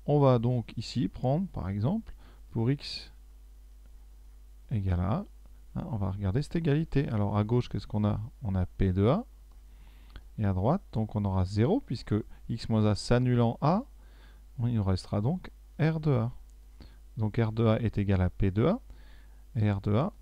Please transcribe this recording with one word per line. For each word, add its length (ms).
On 140
va 200
donc 380
ici 300
prendre, 400
par 200
exemple, 460
pour 200
x 400
égale 300
à 120
un, 120
hein, 160
on 60
va 140
regarder 300
cette 140
égalité. 540
Alors, 280
à 60
gauche, 260
qu'est-ce 180
qu'on 180
a ? 160
On 120
a 100
P 280
de 120
A. 200
Et 60
à 80
droite, 400
donc, 240
on 80
aura 220
zéro, 340
puisque 340
x 180
moins 180
a 100
s'annule 440
en 220
A. 240
Il 140
nous 100
restera 380
donc 280
R 220
de 100
A. 220
Donc, 220
R 160
de 120
A 140
est 180
égal 220
à 100
P 220
de 140
A. 160
Et 160
R 80
de 140
A, 180